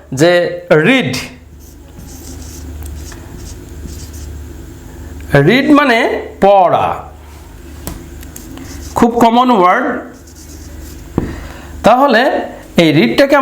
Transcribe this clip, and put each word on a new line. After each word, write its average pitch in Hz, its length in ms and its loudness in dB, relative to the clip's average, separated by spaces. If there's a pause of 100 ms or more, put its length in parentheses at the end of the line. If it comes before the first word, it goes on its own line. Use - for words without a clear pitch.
(200)
যে 175 120 6 (560)
রিড। 233 240 2 (4000)
রিড 254 180 4 (120)
মানে 262 200 4 (460)
পড়া, 165 420 4 (2000)
খুব 226 120 4 (120)
কমন 247 260 4 (100)
ওয়ার্ড। 196 280 4 (2000)
তাহলে 247 360 4 (600)
এই 156 160 6
রিডটাকে 269 440 4